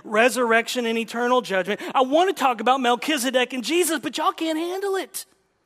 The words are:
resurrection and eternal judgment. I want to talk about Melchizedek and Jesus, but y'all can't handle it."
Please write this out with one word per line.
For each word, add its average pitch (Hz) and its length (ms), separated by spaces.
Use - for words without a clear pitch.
resurrection 233 800
and 226 120
eternal 240 440
judgment. 190 400
I 277 100
want 311 260
to - 120
talk 247 200
about 247 180
Melchizedek 247 720
and 254 140
Jesus, 320 340
but 269 180
y'all 320 140
can't 320 260
handle 381 380
it." - 300